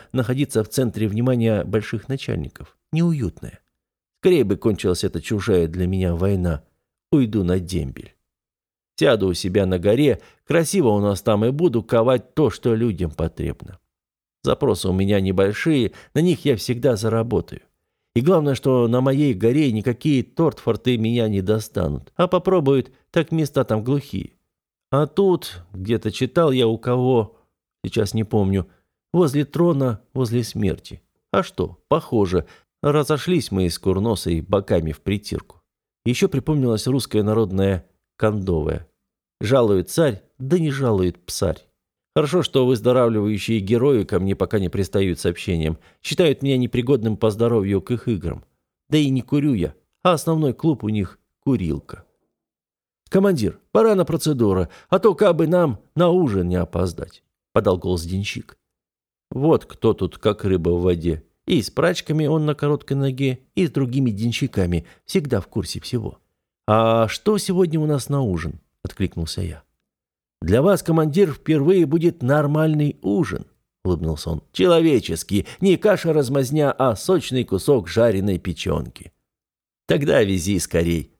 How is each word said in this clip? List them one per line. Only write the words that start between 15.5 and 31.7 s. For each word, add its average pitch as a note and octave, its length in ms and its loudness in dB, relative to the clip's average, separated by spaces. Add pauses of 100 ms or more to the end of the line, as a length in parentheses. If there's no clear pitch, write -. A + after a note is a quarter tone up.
на C#3+ 60 0
них F3 240 0
я C3+ 120 2
всегда B2 400 0
заработаю. A2+ 640 -2 (520)
И A#2+ 60 2
главное, D3 340 2
что B2 340 2
на B2 120 2
моей C#3 340 2
горе B2 380 2
никакие A#2+ 500 0
Тортфорты B2+ 760 -2
меня A2+ 300 0
не G2+ 120 0
достанут, F#2+ 760 -4
а F3+ 100 2
попробуют, F3 640 0 (200)
так E3 200 -2
места D3 340 0
там G#2+ 200 -2
глухие. C3 480 -4 (580)
А C#3+ 160 0
тут, - 560 0 (100)
где-то G2 380 -4
читал C#3 400 0
я B2+ 160 2
у A2+ 100 2
кого, B2 600 0 (460)
сейчас G#2+ 300 -2
не A2+ 100 0
помню, G2 440 0 (440)
возле D3+ 320 2
трона, C#3 580 0 (100)
возле B2 300 -2
смерти. - 600 -6 (280)
А - 120 0
что, F2 360 -8 (100)